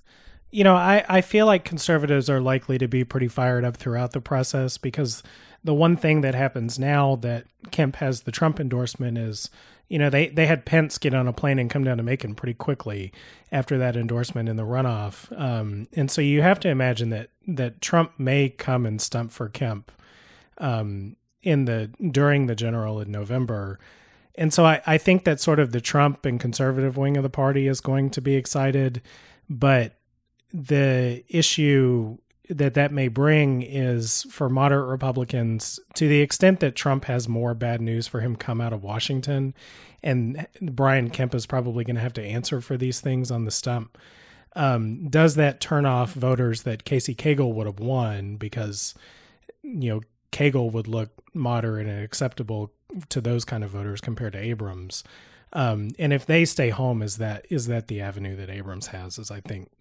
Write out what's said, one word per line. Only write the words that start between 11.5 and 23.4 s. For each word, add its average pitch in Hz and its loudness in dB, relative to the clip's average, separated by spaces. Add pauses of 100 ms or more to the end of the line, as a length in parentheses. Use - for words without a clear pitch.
and 120 0
come 139 0
down 127 0
to 117 -2
Macon 123 -2
pretty 120 -6
quickly 101 -6 (400)
after 135 0
that 127 0
endorsement 117 -2
in 110 -2
the 110 -4
runoff. 113 -4
Um, 110 -4
and 139 0
so - -2
you 143 4
have 185 6
to 190 0
imagine 127 0
that, 110 -8 (160)
that 131 -4
Trump 165 2
may 135 2
come 127 -2
and 110 -2
stump 117 -4
for 113 -8
Kemp, 107 -6 (680)
um, 107 -4 (260)
in 143 4
the, 113 -2 (200)
during 143 4
the 117 -2
general 110 -4
in 101 -8
November. 104 -4 (560)